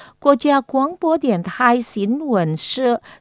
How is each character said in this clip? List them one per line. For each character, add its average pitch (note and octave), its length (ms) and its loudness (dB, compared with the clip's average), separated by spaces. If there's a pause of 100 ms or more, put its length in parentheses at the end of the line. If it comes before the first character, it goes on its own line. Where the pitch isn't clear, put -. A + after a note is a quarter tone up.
(180)
国 C#4+ 160 4
家 C#4 280 2
广 C#4+ 340 -4
播 D#4+ 220 0
电 G3+ 240 0
台 A#3+ 360 2
新 A#3 480 -4
闻 E3+ 300 0
社 A#3+ 460 -2 (180)